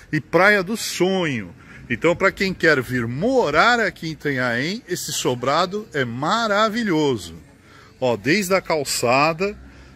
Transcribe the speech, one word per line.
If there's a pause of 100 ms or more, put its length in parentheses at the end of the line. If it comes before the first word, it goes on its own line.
(120)
e
Praia
do
Sonho. (340)
Então,
pra
quem
quer
vir
morar
aqui
em
Itanhaém,
esse
sobrado
é
maravilhoso. (640)
Ó,
desde
a
calçada, (380)